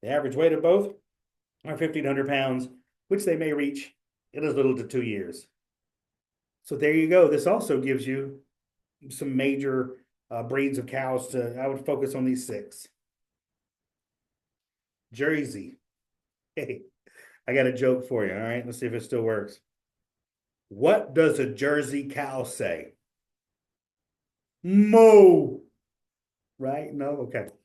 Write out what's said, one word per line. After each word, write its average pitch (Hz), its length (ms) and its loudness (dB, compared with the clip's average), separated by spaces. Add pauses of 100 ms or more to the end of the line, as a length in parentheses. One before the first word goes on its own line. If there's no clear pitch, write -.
The 104 80 -12
average 135 260 -4
weight 160 180 4
of 156 80 -2
both 190 320 4 (720)
are 156 120 -8
fifteen 156 280 -4
hundred 135 220 -2
pounds, 135 420 -2 (400)
which 202 160 -2
they 170 100 0
may 160 180 -4
reach 143 400 -6 (400)
in 147 100 -10
as 147 120 -2
little 135 220 2
to 113 100 -10
two 131 140 -6
years. 101 460 -8 (1160)
So - 120 -10
there 147 180 0
you 160 160 2
go. 175 180 8
This 147 200 2
also 175 340 0
gives 131 240 -4
you 139 340 -8 (680)
some 135 260 -10
major, 135 600 -2 (340)
uh, 113 140 -8
breeds 135 340 -2
of 123 80 -6
cows 131 440 -6
to, 120 300 -6
I 131 80 -6
would 135 180 -6
focus 135 300 -4
on 131 100 -4
these 127 200 -2
six. - 420 -14 (2250)
Jersey. 127 680 -4 (800)
Hey, - 260 -10 (680)
I 123 60 -4
got 135 120 4
a 127 80 0
joke 127 340 0
for 113 180 -4
you, 95 80 -4
all 98 60 -8
right? 117 260 -6
Let's 120 140 -14
see - 60 -10
if 117 80 -6
it 117 100 -8
still 120 200 -6
works. 107 360 -4 (1080)
What 135 480 0
does 156 240 2
a 131 120 -2
Jersey 139 560 -4
cow 135 360 -8
say? 87 500 -8 (1700)
Moo. 202 1000 8 (1000)
Right? 143 340 -8
No? 143 140 -6 (140)
Okay. 120 260 -8 (180)